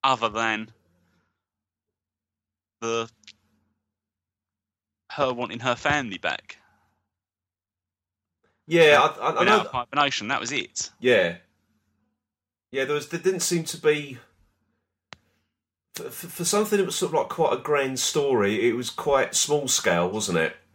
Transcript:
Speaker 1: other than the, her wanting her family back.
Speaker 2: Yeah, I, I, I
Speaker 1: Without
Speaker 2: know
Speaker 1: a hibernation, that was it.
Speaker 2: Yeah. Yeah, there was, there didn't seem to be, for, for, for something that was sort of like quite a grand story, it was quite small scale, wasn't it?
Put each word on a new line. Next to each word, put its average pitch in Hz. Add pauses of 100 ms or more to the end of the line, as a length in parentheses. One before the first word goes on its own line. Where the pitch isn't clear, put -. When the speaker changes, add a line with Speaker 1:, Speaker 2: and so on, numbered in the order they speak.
Speaker 1:
other 117
than 110 (2000)
the, 113 (2000)
her 131
wanting 117
her 120
family 139
back. - (2000)
Speaker 2:
Yeah, 156
I, 147
I, 147
I -
Speaker 1:
Without 180 (180)
Speaker 2:
know -
Speaker 1:
a -
hibernation, 131
that 135
was 120
it. -
Speaker 2:
Yeah. 95 (1400)
Yeah, 135
there 147
was, 147
there 170
didn't 185
seem 170
to -
be, 147 (1800)
for, -
for, -
for 170
something 208
that 190
was 185
sort 165
of 156
like -
quite 160
a -
grand 135
story, 113
it 113
was 120
quite -
small 147
scale, 87
wasn't 101
it? 80 (200)